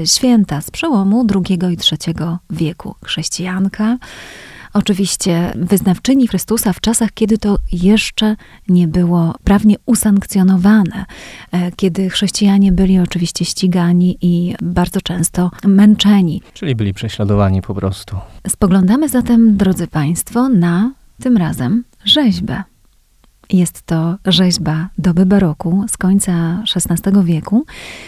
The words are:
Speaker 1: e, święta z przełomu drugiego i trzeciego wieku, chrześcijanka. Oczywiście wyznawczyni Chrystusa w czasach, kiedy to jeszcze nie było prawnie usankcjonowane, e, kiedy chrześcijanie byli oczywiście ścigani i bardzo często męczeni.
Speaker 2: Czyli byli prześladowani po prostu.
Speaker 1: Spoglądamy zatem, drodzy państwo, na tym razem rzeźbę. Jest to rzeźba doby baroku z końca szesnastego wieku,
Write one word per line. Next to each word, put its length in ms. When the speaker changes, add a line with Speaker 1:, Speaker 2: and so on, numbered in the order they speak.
Speaker 1:
e, 60
święta 540
z 100
przełomu 540
drugiego 440
i 80
trzeciego 600
wieku, 460
chrześcijanka. 920
Oczywiście 840
wyznawczyni 720
Chrystusa 460
w 60
czasach, 340
kiedy 240
to 200
jeszcze 640
nie 180
było 560
prawnie 320
usankcjonowane, 1200
e, 200
kiedy 380
chrześcijanie 600
byli 280
oczywiście 460
ścigani 760
i 400
bardzo 400
często 500
męczeni. 760
Speaker 2:
Czyli 220
byli 180
prześladowani 680
po 140
prostu. 400
Speaker 1:
Spoglądamy 640
zatem, 480
drodzy 300
państwo, 600
na 420
tym 160
razem 460
rzeźbę. 580
Jest 360
to 300
rzeźba 720
doby 280
baroku 640
z 80
końca 680
szesnastego 580
wieku, 420